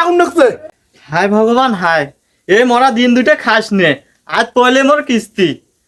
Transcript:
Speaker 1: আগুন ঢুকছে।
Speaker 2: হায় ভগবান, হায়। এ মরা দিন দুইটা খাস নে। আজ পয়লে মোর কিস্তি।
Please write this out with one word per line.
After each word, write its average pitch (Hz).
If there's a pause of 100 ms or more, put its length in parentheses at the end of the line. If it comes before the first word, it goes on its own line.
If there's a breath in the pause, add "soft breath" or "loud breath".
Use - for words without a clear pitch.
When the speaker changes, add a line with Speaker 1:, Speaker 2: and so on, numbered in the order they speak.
Speaker 1:
আগুন 349
ঢুকছে। 330 (640)
Speaker 2:
হায় 175
ভগবান, 233 (100)
হায়। 165 (500)
এ - (120)
মরা 247
দিন 247
দুইটা 254
খাস 220 (140)
নে। 170 (480)
আজ 226
পয়লে 254
মোর 294 (100)
কিস্তি। 208 (380)